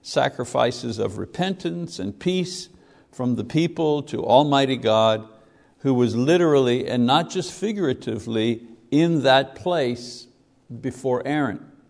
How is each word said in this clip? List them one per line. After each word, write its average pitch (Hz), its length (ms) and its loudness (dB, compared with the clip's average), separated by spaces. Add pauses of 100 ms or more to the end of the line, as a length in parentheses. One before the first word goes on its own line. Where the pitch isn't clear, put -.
sacrifices 123 960 -2
of 104 200 -4
repentance 170 800 -6
and 202 200 -8
peace 180 520 -4 (420)
from 123 240 -2
the 107 80 -4
people 151 600 0
to - 200 -6
Almighty 135 540 4
God, 110 500 2 (520)
who 135 120 0
was 123 240 2
literally 139 720 4
and 123 160 2
not 147 240 2
just - 240 -6
figuratively 117 1120 -4 (240)
in 160 340 2
that 135 300 4
place 139 760 -4 (520)
before 127 460 -4
Aaron. 139 440 -4 (200)